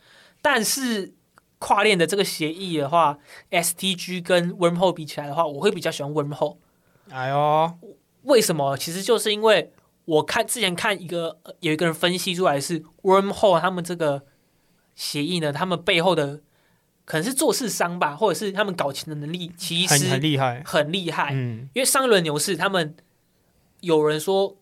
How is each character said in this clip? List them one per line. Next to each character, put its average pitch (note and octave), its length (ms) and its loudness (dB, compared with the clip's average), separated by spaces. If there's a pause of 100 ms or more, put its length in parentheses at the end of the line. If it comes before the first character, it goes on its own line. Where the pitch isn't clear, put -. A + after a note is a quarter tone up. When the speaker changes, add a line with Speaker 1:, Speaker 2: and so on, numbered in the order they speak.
(440)
Speaker 1:
但 C4 200 2
是 A#3 500 -2 (460)
跨 G#3 240 2
链 G#3+ 120 6
的 E3+ 120 4
这 G3+ 100 -2
个 G3 60 2
协 D#3+ 280 -2
议 F3+ 240 -6
的 C#3+ 140 -2
话 D#3 300 4 (320)
，S E3+ 240 0
T F#3+ 200 -2
G F#3 240 -8
跟 F3 340 2
Wormhole F3 380 2
比 D#3 140 -10
起 D3 160 -10
来 D3 60 -10
的 C#3+ 80 -8
话， E3 100 0
我 D3 140 -6
会 G3 100 2
比 F#3 100 -2
较 E3 120 -2
喜 - 100 -8
欢 C#3+ 100 -6
Wormhole。 D3 460 -2 (540)
Speaker 2:
哎 C3 180 -6
呦。 D3+ 480 2 (460)
Speaker 1:
为 B3 180 6
什 F#3 140 0
么？ C#3 200 0
其 E3+ 160 -8
实 F#3 120 -8
就 A3+ 160 2
是 G#3+ 120 -2
因 G#3 120 -2
为 G#3 280 4 (340)
我 D#3 180 2
看， A3+ 240 -2
之 - 120 -4
前 F#3+ 140 0
看 G3+ 260 -2
一 F#3 60 -12
个， E3 380 -6
呃， - 160 -18
有 D#3+ 120 -2
一 D#3 40 2
个 E3+ 100 0
人 E3 80 2
分 F3+ 240 0
析 F3+ 160 -4
出 F3+ 120 -2
来 C#3+ 140 4
是 D#3+ 240 -6 (200)
Wormhole F#3+ 560 4
他 F3 100 0
们 F3+ 140 -4
这 F3 120 -8
个 D3 280 -2 (720)
协 - 280 -6
议 F3 160 -2
呢， D3 140 -2
他 D3+ 100 -4
们 F3+ 160 -2
背 F3 220 2
后 F3 140 4
的 C#3+ 260 -2 (640)
可 D#3 140 -2
能 E3 40 0
是 B3 80 -2
做 C4+ 220 2
市 A#3 160 -4
商 F3 300 -4
吧， D3+ 160 -2
或 G3 180 2
者 - 60 -4
是 G3+ 120 -4
他 G3+ 120 -2
们 G3 120 -2
搞 C#3+ 160 -2
钱 - 180 -10
的 D3+ 140 -8
能 D3+ 80 -8
力 F3 240 -8
其 E3+ 300 -2
实 D#3+ 80 2
Speaker 2:
很， C#3+ 200 4
很 C3+ 80 0
厉 D3 180 2
害。 B2+ 260 -2
Speaker 1:
很 D3+ 260 0
厉 F3 200 -4
害。 D#3+ 220 -2
Speaker 2:
嗯。 B2 400 -6
Speaker 1:
因 A#3+ 60 -2
为 C#4 60 0
上 C4+ 180 2
一 C4 40 2
轮 G3 160 6
牛 D3+ 160 -2
市， F3 180 -2
他 F3+ 100 0
们 E3+ 280 -2 (840)
有 D#3+ 220 4
人 D3+ 160 2
说 G3 420 -2